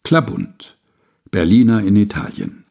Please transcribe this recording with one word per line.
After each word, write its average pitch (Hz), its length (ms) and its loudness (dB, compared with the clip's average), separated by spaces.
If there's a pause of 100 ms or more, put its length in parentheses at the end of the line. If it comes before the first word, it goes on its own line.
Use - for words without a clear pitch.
Klabund, 117 760 -4 (520)
Berliner 110 520 2
in 98 140 2
Italien. - 760 -4